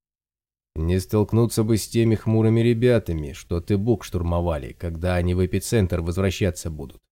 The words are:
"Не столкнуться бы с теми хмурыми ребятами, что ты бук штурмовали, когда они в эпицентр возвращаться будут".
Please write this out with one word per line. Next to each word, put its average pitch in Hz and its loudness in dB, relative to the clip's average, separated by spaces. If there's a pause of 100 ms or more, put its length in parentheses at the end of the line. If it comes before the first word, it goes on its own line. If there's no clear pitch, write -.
(760)
"Не 87 0
столкнуться 107 2
бы 110 2
с - -6
теми 113 2
хмурыми 110 2
ребятами, 113 2
что - -6
ты 101 0
бук 104 0
штурмовали, 85 -4
когда 87 -4
они 90 0
в 92 2
эпицентр 92 0
возвращаться 90 -2
будут". 73 -14 (120)